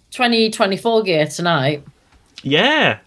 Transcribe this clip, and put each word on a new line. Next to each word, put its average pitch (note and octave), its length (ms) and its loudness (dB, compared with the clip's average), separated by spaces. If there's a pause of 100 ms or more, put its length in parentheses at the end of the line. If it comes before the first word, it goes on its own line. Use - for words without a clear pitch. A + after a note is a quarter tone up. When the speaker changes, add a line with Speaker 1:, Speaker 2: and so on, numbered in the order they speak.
(120)
Speaker 1:
twenty A#3 380 2
twenty-four A3 540 0
gear D#3+ 240 0
tonight. D3+ 560 -2 (600)
Speaker 2:
Yeah, G3 640 0